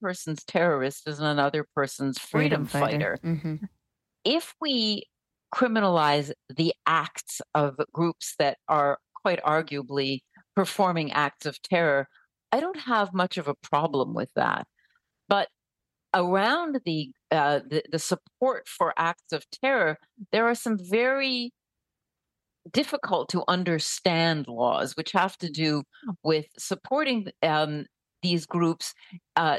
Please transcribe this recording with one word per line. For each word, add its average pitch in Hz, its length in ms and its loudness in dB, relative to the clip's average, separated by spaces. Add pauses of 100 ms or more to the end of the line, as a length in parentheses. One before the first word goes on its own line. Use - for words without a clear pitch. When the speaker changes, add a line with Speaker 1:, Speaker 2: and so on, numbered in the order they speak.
Speaker 1:
person's 180 440 -6
terrorist 147 640 0
is 147 100 -6
another 147 560 0
person's 139 440 -2
freedom 147 460 0
Speaker 2:
Freedom 139 240 0
fighter. 110 320 -2
Speaker 1:
fighter. 165 160 -2
Speaker 2:
Mm-hmm. 156 180 -4 (720)
Speaker 1:
If 311 360 -2
we 226 460 0 (460)
criminalize 170 800 4 (240)
the 165 180 2 (140)
acts - 540 -2 (160)
of 147 200 2 (160)
groups 165 460 -2
that 143 200 0 (100)
are 143 300 4 (220)
quite 180 220 0
arguably 139 760 0 (340)
performing 180 560 0
acts - 360 -2
of 143 160 -8
terror, 151 440 2 (460)
I 240 80 2
don't 330 200 -6
have 220 340 0
much 185 220 0
of 151 120 -4
a 143 60 0
problem 143 600 0
with - 200 -4
that. - 320 0 (640)
But 202 200 2 (680)
around 226 680 2
the, 156 260 -4 (200)
uh, 147 380 2
the, 151 220 0
the 160 100 -2
support - 680 -4
for 165 280 0
acts - 360 -2
of 151 180 -4
terror, 214 480 0 (340)
there 220 140 4
are 233 100 2
some 226 220 -2
very 247 720 0 (1160)
difficult 233 600 0
to 180 180 -2
understand 165 1000 0
laws, 120 480 0
which - 160 -8
have 190 260 0
to 175 120 -6
do 151 320 0 (400)
with 156 240 0 (120)
supporting, 247 720 -2 (140)
um, 151 440 0 (360)
these 175 220 0
groups, 170 480 0 (440)
uh, 156 220 2